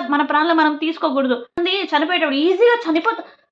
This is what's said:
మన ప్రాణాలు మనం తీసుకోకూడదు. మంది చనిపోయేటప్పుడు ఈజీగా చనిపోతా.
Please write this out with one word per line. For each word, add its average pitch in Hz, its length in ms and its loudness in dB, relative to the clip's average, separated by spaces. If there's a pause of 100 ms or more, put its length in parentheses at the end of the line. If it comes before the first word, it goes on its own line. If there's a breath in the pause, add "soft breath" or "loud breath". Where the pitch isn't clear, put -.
మన 285 120 0
ప్రాణాలు 302 320 0
మనం 311 220 2
తీసుకోకూడదు. 269 680 -2 (140)
మంది 370 240 0
చనిపోయేటప్పుడు 311 520 0
ఈజీగా 381 560 2
చనిపోతా. 370 320 -2 (280 loud breath)